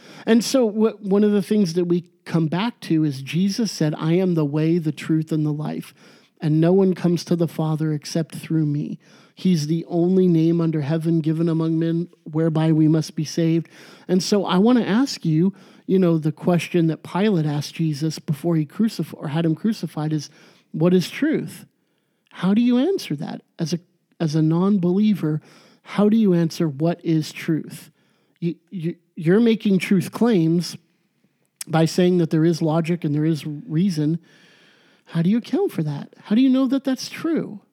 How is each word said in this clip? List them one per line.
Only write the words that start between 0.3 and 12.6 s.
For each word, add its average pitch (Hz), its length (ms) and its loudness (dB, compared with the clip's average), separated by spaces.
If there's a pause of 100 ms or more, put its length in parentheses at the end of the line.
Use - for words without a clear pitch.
so 247 260 2
wh-, 214 320 0
one 208 220 2
of 208 80 4
the 202 100 2
things 202 320 0
that 180 120 0
we 170 220 0 (160)
come 165 220 0
back 185 340 -4
to 156 240 0
is 135 180 -4
Jesus 190 500 -2
said, 151 260 -2
"I 160 160 0
am 185 200 0
the 156 100 0
way, 156 340 0
the 156 140 -2
truth, 160 400 -2
and 156 120 0
the 151 80 -2
life, 160 400 -8 (480)
and 156 200 2
no 165 120 4
one 190 220 4
comes 175 300 0
to - 120 -2
the 170 120 0
Father 156 440 -2
except 156 440 -6
through 160 300 -2
me." 147 320 -4 (360)
He's 165 320 0
the 165 220 -2
only 180 400 2
name 165 320 2
under 160 220 0
heaven 165 380 0
given 160 280 0
among 160 320 0
men 165 280 -2 (160)
whereby 160 480 0